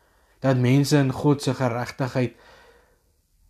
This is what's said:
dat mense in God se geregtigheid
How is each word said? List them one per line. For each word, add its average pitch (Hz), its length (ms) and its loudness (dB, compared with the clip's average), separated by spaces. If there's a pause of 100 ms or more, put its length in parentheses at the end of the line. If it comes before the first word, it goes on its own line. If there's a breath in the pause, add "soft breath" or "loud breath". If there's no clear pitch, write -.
(400)
dat 131 160 2
mense 135 400 4
in 135 160 2
God 143 300 0
se 131 120 -2
geregtigheid 123 800 -4 (1120 soft breath)